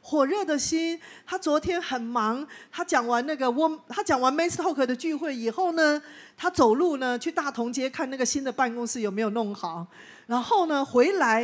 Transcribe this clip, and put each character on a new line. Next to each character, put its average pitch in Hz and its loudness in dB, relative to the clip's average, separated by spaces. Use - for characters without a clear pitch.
火 294 2
热 381 0
的 302 0
心。 330 -2
他 370 -6
昨 311 2
天 349 -2
很 262 -4
忙， 233 -2
他 349 -8
讲 254 2
完 240 2
那 311 -4
个 262 -2
wo-， 311 2
他 302 -4
讲 277 2
完 262 4
men's 330 0
talk 302 0
的 247 0
聚 320 -4
会 294 -4
以 226 -4
后 349 0
呢， 302 2
他 349 -2
走 254 6
路 311 2
呢， 254 -2
去 277 -6
大 311 -2
同 240 -4
街 262 -4
看 262 -6
那 269 -8
个 262 0
新 277 -2
的 269 -4
办 247 0
公 240 -4
室 240 -6
有 208 0
没 202 -2
有 220 0
弄 214 -2
好， 170 -8
然 240 0
后 359 2
呢， 277 0
回 277 4
来， 240 4